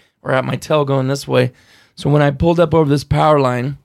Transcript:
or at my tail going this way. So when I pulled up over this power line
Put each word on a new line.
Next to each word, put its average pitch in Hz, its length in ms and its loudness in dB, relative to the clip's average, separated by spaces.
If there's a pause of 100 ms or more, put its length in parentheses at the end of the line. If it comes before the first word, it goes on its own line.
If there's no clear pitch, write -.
(220)
or - 100 -6
at 131 140 0
my 127 100 -4
tail 151 300 -2
going 135 240 -2
this 139 180 -6
way. 127 240 0 (440)
So - 140 -4
when 147 120 4
I 143 100 2
pulled 170 280 0
up 160 140 2
over 160 160 2
this 143 140 0
power 151 360 2
line 127 460 -2